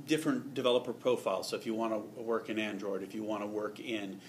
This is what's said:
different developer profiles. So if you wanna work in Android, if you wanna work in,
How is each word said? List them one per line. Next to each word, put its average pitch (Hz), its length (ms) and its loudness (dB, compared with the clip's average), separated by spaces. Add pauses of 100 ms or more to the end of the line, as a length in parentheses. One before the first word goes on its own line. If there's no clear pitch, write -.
different 139 480 2
developer 123 400 4
profiles. 110 540 2
So 110 80 -2
if 95 100 -6
you 110 80 0
wanna 110 240 2
work 113 500 -2
in 107 100 -2
Android, 101 440 -2
if 95 120 -8
you 110 80 -4
wanna 104 240 -2
work 104 340 -2
in, 101 380 -4 (100)